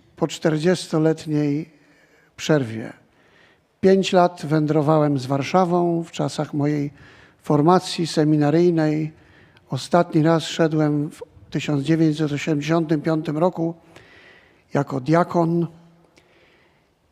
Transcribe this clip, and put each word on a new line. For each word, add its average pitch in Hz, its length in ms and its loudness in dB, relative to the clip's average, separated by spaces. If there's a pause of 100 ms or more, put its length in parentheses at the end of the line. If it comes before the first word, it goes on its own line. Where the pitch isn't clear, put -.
(160)
po 165 120 -2
czterdziestoletniej 156 1400 -2 (680)
przerwie. 120 560 -2 (880)
Pięć 190 320 4
lat 175 340 2
wędrowałem 151 720 2
z 127 80 -6
Warszawą 170 760 0
w 170 80 -16
czasach - 440 -6
mojej 147 360 -2 (520)
formacji 165 640 2
seminaryjnej. 156 1080 0 (580)
Ostatni 165 520 0
raz 160 220 2
szedłem 151 640 0
w - 120 -20 (280)
tysiąc 143 340 -2
dziewięćset 156 480 2
osiemdziesiątym 151 720 -2
piątym 156 360 -4
roku 170 360 -2 (1000)
jako 135 260 -2
diakon. 170 680 0 (1500)